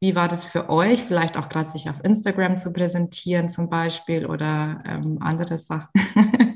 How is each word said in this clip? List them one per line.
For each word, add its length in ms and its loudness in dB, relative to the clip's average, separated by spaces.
wie 160 2
war 100 4
das 180 -2
für 260 -4
euch, 320 4
vielleicht 340 0
auch 120 -6
gerade 200 -2
sich 200 -10
auf 140 -8
Instagram 540 2
zu 160 -6
präsentieren 760 -2
zum 220 -4
Beispiel 560 -2
oder, 600 -4
ähm, 340 -4
andere 380 -2
Sachen? 360 -8
<laughs> 600 4